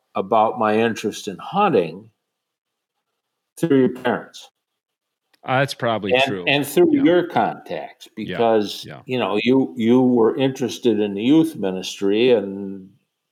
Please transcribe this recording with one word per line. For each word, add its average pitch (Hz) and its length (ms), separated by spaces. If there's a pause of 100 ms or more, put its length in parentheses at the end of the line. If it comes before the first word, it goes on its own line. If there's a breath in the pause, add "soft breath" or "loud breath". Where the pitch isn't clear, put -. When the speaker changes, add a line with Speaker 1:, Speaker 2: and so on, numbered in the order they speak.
(160)
Speaker 1:
about 107 440
my 107 180
interest 110 500
in 95 100
hunting 113 720 (1500)
through 143 220
your 127 140 (100)
parents. - 460 (960)
Speaker 2:
Uh, 127 160
that's 139 140
probably 107 400
Speaker 1:
And, 131 100
Speaker 2:
true. 98 240
Speaker 1:
and 143 200
through 175 260
Speaker 2:
Yeah. 139 100
Speaker 1:
your 170 240
contacts, 85 800 (100)
Speaker 2:
Yeah. 92 200
Speaker 1:
because, 110 480
Speaker 2:
Yeah. 69 200
Speaker 1:
you 127 120
know, 104 240
you, 131 360
you 117 240
were 120 340
interested 127 640
in 104 140
the 98 100
youth 160 320
ministry, 101 760
and 98 640 (380)